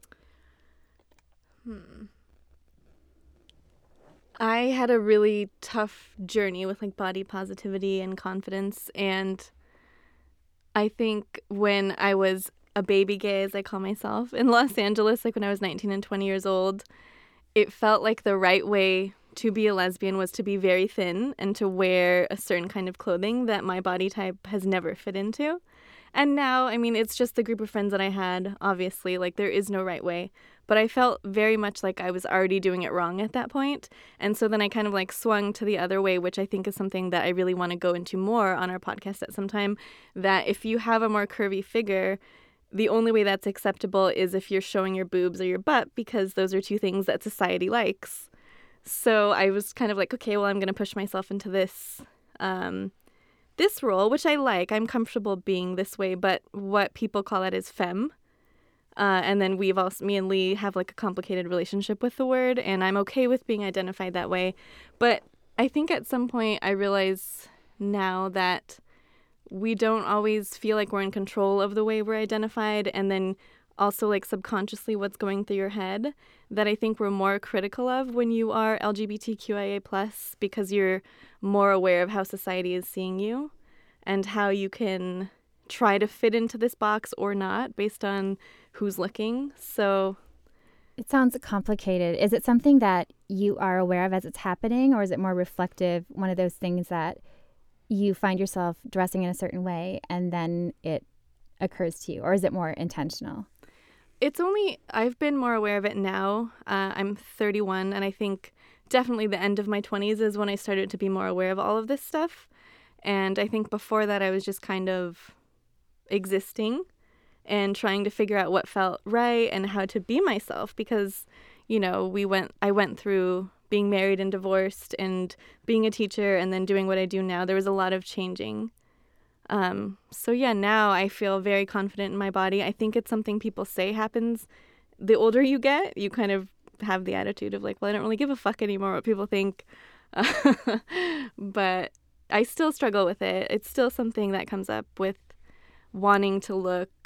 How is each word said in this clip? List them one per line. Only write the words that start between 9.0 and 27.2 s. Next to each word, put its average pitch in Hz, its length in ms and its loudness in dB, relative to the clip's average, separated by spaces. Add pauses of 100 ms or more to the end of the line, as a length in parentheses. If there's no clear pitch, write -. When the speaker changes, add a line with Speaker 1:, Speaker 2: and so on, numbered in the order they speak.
Speaker 1:
I 214 140 2
think 214 580 -4
when 202 500 0
I 196 180 2
was 190 360 0 (240)
a 202 80 0
baby 196 320 4
gay, 196 280 -2
as 196 120 -4
I 202 60 -6
call 190 180 -8
myself, 208 540 -6
in 240 160 4
Los 240 280 4
Angeles, 214 460 4
like, 226 120 0
when 208 100 -2
I 202 40 0
was 202 120 -2
nineteen 196 300 -2
and 196 120 -2
twenty 196 220 -2
years 190 200 -2
old, 190 380 0 (720)
it 208 180 4
felt 214 320 4
like 214 200 0
the 202 120 2
right 190 320 4
way 190 460 2 (220)
to 226 180 0
be 214 140 4
a 208 60 4
lesbian 185 440 0
was 185 160 -2
to 226 100 -4
be 202 140 0
very 185 280 4
thin 202 540 -2
and 196 160 -2
to 202 140 0
wear 180 600 4
a - 60 -6
certain 175 320 -2
kind 185 220 -4
of 180 80 -10
clothing 214 480 0
that 214 180 0
my 185 160 -2
body 185 300 0
type 190 380 -6
has 190 180 -4
never 185 300 0
fit 190 200 -8
into. 294 460 -4 (520)
And 285 220 4
now, 262 320 2
I 233 100 -2
mean, 233 200 2
it's 220 180 0
just 247 200 0